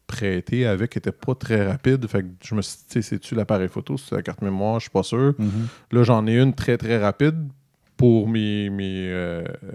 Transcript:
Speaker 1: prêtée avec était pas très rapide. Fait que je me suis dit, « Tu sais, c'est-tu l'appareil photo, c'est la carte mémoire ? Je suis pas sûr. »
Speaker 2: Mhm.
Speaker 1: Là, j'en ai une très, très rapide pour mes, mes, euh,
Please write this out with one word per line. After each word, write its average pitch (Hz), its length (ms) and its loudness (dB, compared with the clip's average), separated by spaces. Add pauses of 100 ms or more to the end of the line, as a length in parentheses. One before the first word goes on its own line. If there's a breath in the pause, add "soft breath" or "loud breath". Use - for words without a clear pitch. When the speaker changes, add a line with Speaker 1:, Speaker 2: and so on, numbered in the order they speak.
Speaker 1:
prêtée 107 640 -2
avec 104 300 -2
était - 140 -4
pas - 220 -4
très 104 340 0
rapide. 131 400 0
Fait 101 140 -2
que 92 60 -8 (160)
je - 100 -8
me 107 80 0
suis - 160 -8
dit, « - 120 -20
Tu 117 120 -2
sais, - 80 -6
c'est-tu - 240 -6
l'appareil 101 340 0
photo, - 300 -6
c'est - 160 -10
la 98 80 -2
carte 90 220 -8
mémoire ? 101 360 -2
Je - 40 -8
suis - 80 -16
pas 98 100 2
sûr. » 135 380 2
Speaker 2:
Mhm. 104 100 0 (440 loud breath)
Speaker 1:
Là, 120 100 8
j'en 110 240 4
ai 113 120 2
une 135 140 6
très, 120 240 0
très 113 240 0
rapide 139 340 2 (600)
pour 113 320 6
mes, 104 400 0
mes, 95 400 -4
euh, 87 340 -4 (320)